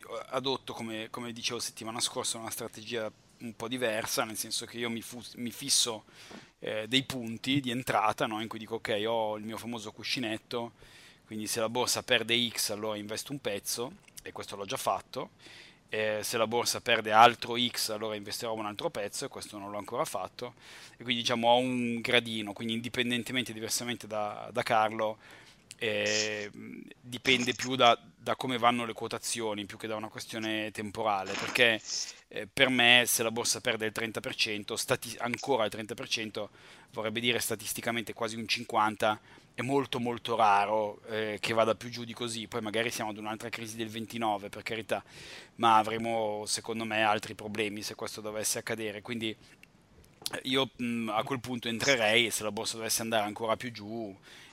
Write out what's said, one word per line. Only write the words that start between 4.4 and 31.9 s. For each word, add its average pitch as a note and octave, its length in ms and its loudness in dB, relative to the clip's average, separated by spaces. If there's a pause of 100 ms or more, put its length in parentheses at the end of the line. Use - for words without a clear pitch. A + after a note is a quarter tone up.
che A2+ 120 -12
io A#2+ 120 -2
mi A#2 120 -4
fu-, A#2+ 200 -12 (140)
mi A#2+ 160 -6
fisso, A#2+ 540 2 (540)
eh, A2 280 -4
dei C3 160 4
punti B2+ 560 -2
di B2+ 120 -2
entrata, A2 540 2
no? A2 160 -2
In A2+ 60 -4
cui A2+ 120 -8
dico, A2 160 -6
"Ok, G#2+ 300 0
ho A2 320 0
il G#2+ 60 -8
mio A2 140 -6
famoso A2 340 -8
cuscinetto, A#2 840 -4 (520)
quindi G#2+ 220 -8
se A#2 120 -2
la A2 100 2
borsa A#2 340 0
perde A#2 460 4
X - 220 -2
allora G#2+ 260 -4
investo G#2 340 -8
un C#3+ 80 -8
pezzo", A#2+ 540 -4 (300)
e - 80 -14
questo - 240 -12
l'ho G2+ 100 -8
già C3+ 120 -4
fatto, - 540 -4 (580)
eh, G#2+ 340 0
se A#2 140 -2
la A2+ 100 4
borsa A2+ 340 0
perde A2 300 4
altro A#2 480 10
X B2 300 0
allora G#2+ 260 -4
investirò G#2 380 -6
un A2 120 -4
altro G#2+ 240 -4
pezzo, G#2 360 -6
e - 20 -4
questo - 320 -12
non G2+ 120 -10
l'ho G#2 60 -6
ancora A#2 280 -2
fatto, A2 500 -8 (420)
e - 60 -14
quindi, A#2+ 180 0
diciamo, A#2 280 2
ho A#2+ 80 10
un B2 440 2
gradino, A2+ 520 0
quindi A2+ 200 -4
indipendentemente, A#2 800 -2
diversamente A2 540 -4
da, G#2+ 440 -4
da A#2 120 0
Carlo, A2 540 2 (600)
eh, G#2+ 720 0 (500)
dipende B2 540 2
più B2+ 220 -4
da, A#2+ 220 8 (180)
da A#2 200 -2
come B2+ 220 -2
vanno A#2+ 280 4
le A2 80 -6
quotazioni, A2 720 -4
più G2+ 120 -12
che A2+ 100 -8
da A2 80 -4
una G#2+ 120 -6
questione A2 640 -4
temporale, G#2 600 -2
perché, A2+ 480 4 (480)